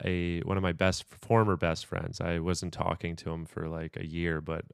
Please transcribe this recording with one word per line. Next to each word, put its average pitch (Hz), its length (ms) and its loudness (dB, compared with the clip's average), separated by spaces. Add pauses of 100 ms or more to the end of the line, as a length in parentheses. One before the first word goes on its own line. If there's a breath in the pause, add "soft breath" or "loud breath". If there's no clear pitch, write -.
a, 87 380 0
one 95 140 0
of 95 60 0
my 90 100 2
best, 92 320 2
former 107 520 4
best 82 300 0
friends, 85 340 -4
I 85 180 0
wasn't 85 340 0
talking 85 440 -2
to - 140 -8
him 82 140 -6
for, 80 240 -6
like, 82 280 -6
a - 100 -6
year, 82 340 0
but, 82 340 -4